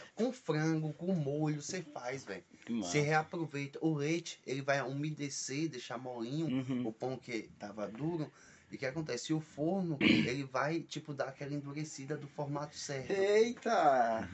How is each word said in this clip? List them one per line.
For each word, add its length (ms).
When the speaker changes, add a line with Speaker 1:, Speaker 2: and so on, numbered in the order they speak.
Speaker 1:
com 160
frango, 640
com 200
molho, 480
você 200
faz, 420
velho. 200
Speaker 2:
Que 80
massa. 180
Speaker 1:
Você 100
reaproveita. 800
O 140
leite, 500
ele 160
vai 200
umedecer, 880
deixar 300
molinho 500
Speaker 2:
Uhum. 400
Speaker 1:
o 60
pão 240
que 400
tava 300
duro. 440
E 60
o 20
que 80
acontece? 480
O 60
forno, 600
<clears throat> 20
ele 420
vai, 380
tipo, 320
dar 160
aquela 240
endurecida 640
do 100
formato 500
certo. 340
Speaker 3:
Eita! 1200